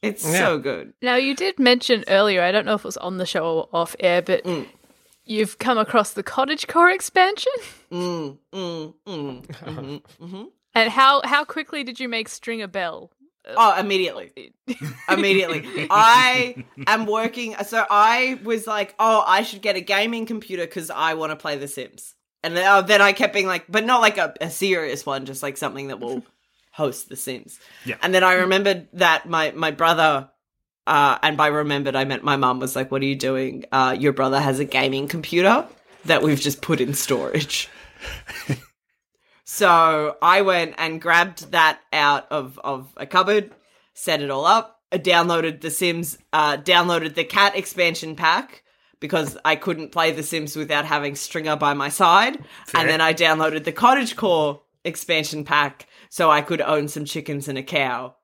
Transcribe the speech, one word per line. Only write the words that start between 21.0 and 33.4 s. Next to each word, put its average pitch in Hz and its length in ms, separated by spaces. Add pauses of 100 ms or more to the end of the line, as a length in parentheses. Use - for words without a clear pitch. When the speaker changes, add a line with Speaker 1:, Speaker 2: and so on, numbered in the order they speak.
Speaker 1:
wanna 156 200
play 151 220
The 139 100
Sims." - 460 (300)
And 165 140
then, 185 140
oh, 196 100
then 196 200
I 202 120
kept 208 200
being 196 140
like, 175 220
but 208 160
not 247 160
like 208 160
a, 160 240
a 165 100
serious 160 540
one, 135 220
just 135 160
like 139 140
something 139 320
that 127 100
will 120 240 (240)
<laughs> - 240
host - 360
The - 80
Sims. - 440 (260)
Speaker 4:
Yeah. 123 160
Speaker 1:
And 185 140
then 185 80
I 185 100
remembered 185 600
that 170 360
my, 160 220
my 160 180
brother, 156 580 (600)
uh, 143 340
and 151 160
by 151 100
remembered, 147 480
I 135 80
meant 135 200
my 143 140
mum 127 220
was 127 160
like, 131 160
"What 135 120
are - 20
you 139 100
doing? 131 560